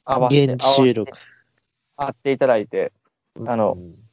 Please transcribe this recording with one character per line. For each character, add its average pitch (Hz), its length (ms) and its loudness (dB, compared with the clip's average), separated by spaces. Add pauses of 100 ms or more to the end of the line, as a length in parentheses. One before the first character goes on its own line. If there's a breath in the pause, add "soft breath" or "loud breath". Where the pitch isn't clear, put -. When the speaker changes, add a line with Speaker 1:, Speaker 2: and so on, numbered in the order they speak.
Speaker 1:
合 135 160 -4
わ 127 120 0
せ 143 160 4
て、 127 60 -4
Speaker 2:
現 127 100 -4
地 135 100 2
収 131 200 4
録。 107 180 -6 (840 loud breath)
Speaker 1:
合 143 100 -8
わ 139 80 -8
せ - 0 -
て、 - 60 -20
会 - 0 -
っ - 40 -18
て 139 80 0
い 131 80 -2
た 139 80 2
だ 120 100 4
い 104 100 -6
て、 90 240 -4 (540)
あ 123 100 -4
の、 107 180 0
Speaker 2:
う 90 60 -10
ん。 85 160 -20 (180)